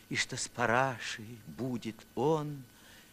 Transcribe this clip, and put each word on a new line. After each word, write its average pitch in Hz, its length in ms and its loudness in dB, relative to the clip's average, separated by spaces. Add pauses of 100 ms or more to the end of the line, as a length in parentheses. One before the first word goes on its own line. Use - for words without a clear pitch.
и 143 60 -2
что - 200 0
с - 120 -4
Парашей 120 1000 2
будет 117 500 -4 (200)
он 147 480 2 (500)